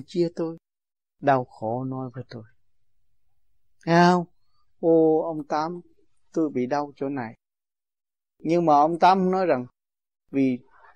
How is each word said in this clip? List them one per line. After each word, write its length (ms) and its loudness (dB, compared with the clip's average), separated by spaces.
chia 300 -2
tôi, 200 -8
đau 240 0
khổ 400 -8
nói 300 -10
với 140 -12
tôi. 140 -16
Thấy 100 0
không? 160 0
"Ô, 420 4
ông 260 -8
Tám, 320 -4
tôi 180 -2
bị 160 -2
đau 300 -4
chỗ 120 -8
này." 280 -10
Nhưng 280 0
mà 80 6
ông 240 2
Tám 320 4
nói 160 -2
rằng, 200 0
"Vì 280 -2